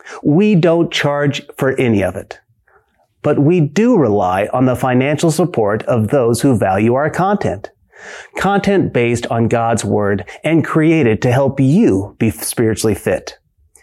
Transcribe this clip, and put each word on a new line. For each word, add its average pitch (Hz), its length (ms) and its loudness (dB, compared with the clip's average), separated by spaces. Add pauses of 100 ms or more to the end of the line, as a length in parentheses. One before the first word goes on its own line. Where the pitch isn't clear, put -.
(220)
We 196 320 2
don't 165 400 2
charge 143 480 -2 (160)
for 135 220 0
any 113 240 2
of 92 120 -4
it. - 240 -14 (840)
But 147 160 0
we 165 220 2
do 214 360 2
rely 101 560 0
on 131 120 0
the 127 100 2
financial 131 560 0
support 113 520 -2
of 110 260 0
those 120 320 0
who 135 140 2
value 104 380 0
our 143 160 0
content. 170 640 -4 (640)
Content 196 560 0
based 120 360 0
on 117 200 0
God's 117 380 0
Word 101 440 -2 (140)
and 156 220 2
created 156 560 2
to 127 100 2
help 139 300 0
you 131 580 2
be 110 120 2
spiritually 110 640 -2
fit. - 420 -6 (440)